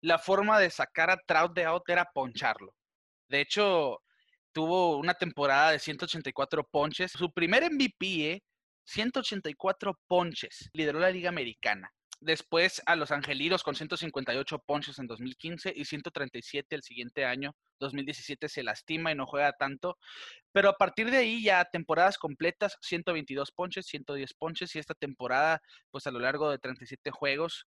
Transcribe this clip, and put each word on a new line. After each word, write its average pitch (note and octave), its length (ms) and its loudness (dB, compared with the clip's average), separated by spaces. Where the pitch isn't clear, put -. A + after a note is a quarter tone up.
La E3 180 4
forma G3+ 400 4
de F#3 120 6
sacar E3 400 0
a F#3 160 4
Trout E3+ 280 6
de F3 100 2
out E3 240 0
era F3 240 4
poncharlo. A#2 640 -2
De C#3 140 4
hecho, F3 600 2
tuvo E3 460 4
una E3+ 160 0
temporada D3 580 4
de D3 60 2
ciento D#3 280 -6
ochenta D3+ 240 -6
y - 20 -10
cuatro D3 380 -2
ponches. D#3 420 -2
Su F3 200 -4
primer F#3 320 4
M E4 120 0
V C4+ 220 0
P, E3 340 -2
¿eh? G3 100 -10
Ciento A#3+ 360 -2
ochenta G3+ 300 -6
y C#3+ 40 -8
cuatro F#3+ 540 -2
ponches. - 640 -2
Lideró D3+ 280 -2
la F#3 100 4
Liga F3+ 200 -4
Americana. A2+ 640 -4
Después D#3+ 680 0
a E3+ 100 4
los D3+ 140 -4
Angelinos D3 520 -2
con F#3 140 -4
ciento D#3 200 -6
cincuenta C#3 380 -6
y C3 40 -2
ocho C#3+ 200 -6
ponches C#3+ 400 -6
en C3 80 -8
dos A2+ 140 -12
mil B2+ 160 -10
quince E3+ 380 -8
y C#3+ 100 -8
ciento D3+ 260 -10
treinta C3 280 -6
y A#2 40 -12
siete - 320 -8
el C#3+ 80 -8
siguiente A#2+ 440 -6
año, C#3 280 -4
dos C#3 140 -6
mil C#3 140 -4
diecisiete, D3 420 -8
se C#3 140 -8
lastima D#3+ 500 -4
y - 20 0
no C3+ 120 -6
juega C#3+ 260 0
tanto. C#3 460 -4
Pero G3 200 6
a G3 80 2
partir A3 320 2
de C4+ 80 4
ahí A#3 240 0
ya F#3 240 6
temporadas E3+ 500 2
completas, E3 640 -2
ciento E3+ 320 -4
veintidós C#3 400 -4
ponches, F3+ 340 -6
ciento C#3+ 280 -10
diez C3+ 180 -8
ponches, E3 420 -6
y D#3+ 40 -6
esta D3+ 160 -10
temporada, C#3 680 0
pues, - 160 -10
a C#3+ 40 -4
lo B2 80 -6
largo C#3 320 0
de C#3 80 -2
treinta B2+ 260 -12
y - 20 -20
siete - 240 -12
juegos D3 560 -4